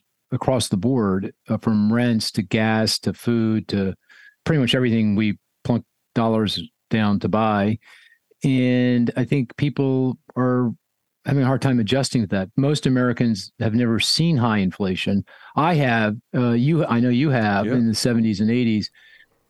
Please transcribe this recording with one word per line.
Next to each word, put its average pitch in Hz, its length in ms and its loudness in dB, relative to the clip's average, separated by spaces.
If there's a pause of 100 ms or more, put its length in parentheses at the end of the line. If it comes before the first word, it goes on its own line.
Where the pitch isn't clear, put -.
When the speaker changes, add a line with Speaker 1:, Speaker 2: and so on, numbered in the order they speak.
(340)
Speaker 1:
across 127 340 -2
the 104 100 -2
board, 101 560 -2 (160)
uh, 113 80 -2
from 107 360 0
rents 120 380 0
to - 100 -4
gas 110 580 0
to 95 140 -4
food 110 560 -2
to 95 240 -2 (500)
pretty 160 160 0
much 120 160 0
everything 113 400 2
we 104 220 0 (260)
plunk 117 220 -2 (300)
dollars 110 460 0 (280)
down 104 300 0
to 101 100 -4
buy. 107 480 0 (640)
And 123 720 2
I 123 100 0
think 135 320 -2
people 131 600 0 (180)
are 123 360 0 (540)
having 139 180 0
a 123 40 2
hard 131 140 0
time 131 180 2
adjusting 123 420 0
to 95 80 -2
that. 95 280 -2
Most 143 300 0
Americans 123 720 0
have 113 160 -2
never 117 240 2
seen 165 380 0
high 113 200 0
inflation. 95 680 -2 (320)
I 160 200 0
have, 113 400 0 (200)
uh, 123 160 0
you, 143 340 2
I 117 140 2
know 123 100 2
you 131 200 2
have 107 380 0
Speaker 2:
Yeah. 120 60 -2
Speaker 1:
in 120 140 2
the 110 60 0
seventies 113 460 0
and 107 100 2
eighties, 113 400 0 (600)